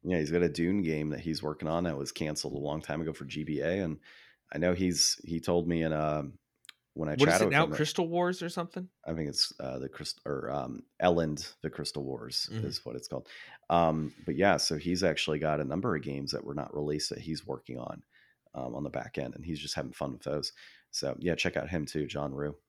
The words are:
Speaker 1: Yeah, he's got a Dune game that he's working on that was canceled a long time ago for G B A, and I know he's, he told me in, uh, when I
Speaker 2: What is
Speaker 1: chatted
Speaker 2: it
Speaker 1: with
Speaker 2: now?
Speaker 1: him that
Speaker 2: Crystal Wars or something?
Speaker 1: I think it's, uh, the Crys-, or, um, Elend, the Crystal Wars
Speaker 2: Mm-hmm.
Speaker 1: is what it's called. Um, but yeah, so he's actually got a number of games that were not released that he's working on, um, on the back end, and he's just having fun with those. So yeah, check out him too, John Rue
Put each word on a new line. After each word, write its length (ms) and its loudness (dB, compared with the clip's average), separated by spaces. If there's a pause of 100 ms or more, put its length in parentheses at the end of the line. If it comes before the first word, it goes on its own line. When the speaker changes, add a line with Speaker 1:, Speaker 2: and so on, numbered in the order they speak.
Speaker 1:
Yeah, 140 4
he's 100 0
got 120 4
a 60 6
Dune 340 2
game 280 0
that 100 -4
he's 220 -4
working 260 -4
on 160 2
that 140 0
was 140 -4
canceled 420 -4
a 40 -4
long 220 -2
time 220 -4
ago 100 -2
for 140 -10
G 180 -6
B 160 -4
A, 220 0
and 160 -2 (540)
I 60 -6
know 140 4
he's, 520 2
he 140 -2
told 300 2
me 140 2
in, 100 2
uh, 300 2 (720)
when 160 -2
I 20 0
Speaker 2:
What 160 6
is 60 6
Speaker 1:
chatted 80 6
Speaker 2:
it 40 6
Speaker 1:
with 60 4
Speaker 2:
now? 120 6
Speaker 1:
him 60 -2
that 60 -2
Speaker 2:
Crystal 320 0
Wars 340 2
or 60 -4
something? 400 -6 (180)
Speaker 1:
I 60 -4
think 160 -2
it's, 320 0
uh, 200 -4
the 100 -6
Crys-, 340 -10
or, 260 -2
um, 320 -4 (200)
Elend, 580 4
the 100 -4
Crystal 340 -6
Wars 480 -4
Speaker 2:
Mm-hmm. 140 -2
Speaker 1:
is 200 -6
what 100 -8
it's 120 -10
called. 200 -6 (400)
Um, 460 6 (100)
but 120 -2
yeah, 200 8
so 220 2
he's 260 2
actually 360 2
got 200 2
a 40 0
number 300 0
of 80 0
games 300 -4
that 120 -4
were 100 -8
not 200 -6
released 360 -2
that 100 -6
he's 260 -6
working 320 -8
on, 240 -8 (520)
um, 200 -6
on 80 -4
the 80 -4
back 280 -6
end, 160 -4
and 100 -12
he's 160 -4
just 140 -6
having 180 -4
fun 200 -4
with 100 -12
those. 300 -4 (380)
So 280 -4
yeah, 160 2
check 220 0
out 140 -2
him 160 -2
too, 200 -2
John 280 -4
Rue 200 -4 (140)